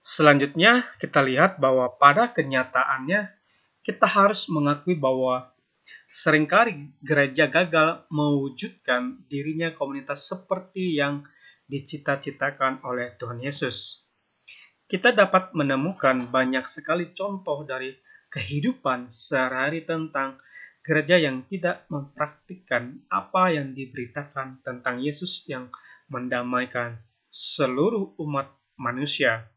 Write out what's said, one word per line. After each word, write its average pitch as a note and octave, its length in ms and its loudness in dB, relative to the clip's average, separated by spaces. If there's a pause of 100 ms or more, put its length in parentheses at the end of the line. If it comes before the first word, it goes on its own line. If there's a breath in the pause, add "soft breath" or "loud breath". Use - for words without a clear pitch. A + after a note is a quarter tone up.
Selanjutnya, D#3+ 800 4 (160)
kita - 160 2
lihat C#3+ 400 2
bahwa C3 400 4
pada E3+ 320 8
kenyataannya, C3+ 960 0 (560)
kita G#3 240 2
harus G3 400 4
mengakui D3 480 0
bahwa C3 560 0 (560 loud breath)
seringkali D#3 960 2
gereja C#3+ 480 2
gagal D#3+ 560 2
mewujudkan C3+ 1200 -2
dirinya D#3 480 -6
komunitas C#3 560 -6
seperti F#3 640 -6
yang C#3+ 320 -2 (400 soft breath)
dicita-citakan C#3 1200 -4
oleh B2 320 -6
Tuhan A#2+ 240 -10
Yesus. - 640 -6 (800 loud breath)
Kita G3+ 240 2
dapat F#3+ 400 2
menemukan C3+ 800 0
banyak B2+ 400 0
sekali E3 400 -4
contoh F#3 560 -6
dari C3 240 -8 (400 soft breath)
kehidupan B2+ 800 -4
sehari-hari C3 720 -2
tentang D3+ 560 -4 (480 loud breath)
gereja D#3 320 4
yang C3 320 0
tidak F3 400 -4
mempraktikkan C#3+ 1200 -8
apa F3+ 400 2
yang C#3 240 -4
diberitakan C3 880 -12
tentang B2 400 -6
Yesus D3+ 480 -6
yang B2+ 160 -10 (400 loud breath)
mendamaikan B2 960 -4 (240)
seluruh D#3+ 960 -2
umat C#3+ 240 -4 (320)
manusia. B2 640 -2 (140)